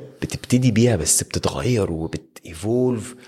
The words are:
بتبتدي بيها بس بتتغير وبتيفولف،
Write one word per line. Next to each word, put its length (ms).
بتبتدي 500
بيها 240
بس 280
بتتغير 680
وبتيفولف، 1200